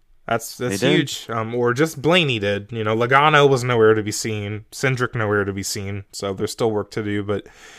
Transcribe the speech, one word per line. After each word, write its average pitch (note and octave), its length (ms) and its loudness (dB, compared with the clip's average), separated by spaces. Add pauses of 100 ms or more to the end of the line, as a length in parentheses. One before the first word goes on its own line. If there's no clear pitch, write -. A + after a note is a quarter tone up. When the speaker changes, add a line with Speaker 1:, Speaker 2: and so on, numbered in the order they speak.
(280)
Speaker 1:
That's, - 300 -4
that's B2 220 -4
Speaker 2:
They B2 100 0
did. F3+ 80 2
Speaker 1:
huge. - 320 -4
Um, A2+ 260 -6
or A#2+ 180 0
just D3 280 -2
Blaney D3 380 2
did. G2+ 320 -4
You A2+ 120 -6
know, A2 120 0
Logano C#3+ 540 6
was B2+ 140 2
nowhere A2+ 300 6
to A2 100 2
be G#2 80 -4
seen. G#2+ 600 -6
Cindric B2+ 440 -2
nowhere G#2 300 0
to G2 80 -4
be F#2+ 100 -6
seen. G2+ 480 -8
So G2 220 -6
there's G2+ 180 -4
still A#2 200 0
work G#2 200 -4
to A2+ 120 -6
do, G#2 200 -4
but G2+ 240 -6 (320)